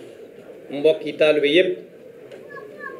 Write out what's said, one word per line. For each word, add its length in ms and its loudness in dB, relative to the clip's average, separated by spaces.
mbokki 420 0
taalibe 340 2
yépp, 300 2